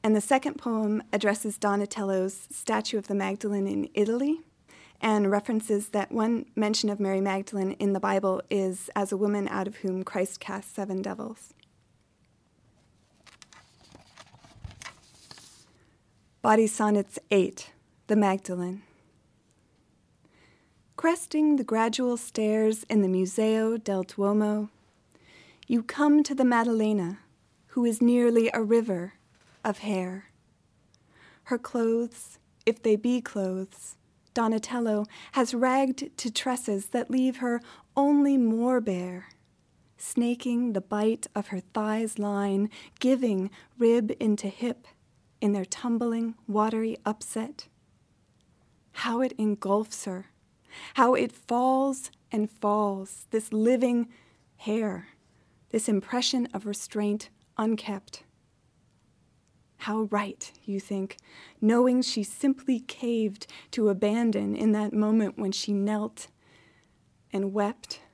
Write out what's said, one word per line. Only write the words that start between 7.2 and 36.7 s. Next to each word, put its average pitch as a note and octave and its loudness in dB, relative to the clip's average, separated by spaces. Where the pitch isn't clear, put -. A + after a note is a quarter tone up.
Magdalene G3 -2
in G3+ 0
the F#3 -2
Bible G3 0
is F#3+ -2
as G3+ -2
a G3 -2
woman G3+ 0
out F#3+ -4
of G#3 -10
whom F#3 -4
Christ - -4
cast G3 -10
seven F#3+ -4
devils. A3 -10
Body A3 6
Sonnets G#3 0
eight, - 2
the G#3+ 2
Magdalene. F#3+ 0
Cresting D4+ 2
the C4 0
gradual A#3 0
stairs A3 0
in G#3+ 4
the F#3+ 4
Museo A3 2
del G3 -2
Duomo, G#3 0
you A#3 2
come D4 4
to C#4+ 0
the C4+ 4
Maddalena, A3 2
who B3 0
is A3+ 2
nearly A#3+ 6
a A3+ 0
river G#3 0
of G#3 -2
hair. F#3+ -6
Her A#3+ -4
clothes, A#3 -2
if A3+ 0
they G#3+ 4
be A#3+ 0
clothes, F#3+ -8
Donatello A3 0
has B3 0
ragged C4 0
to A#3+ -6
tresses A3+ -4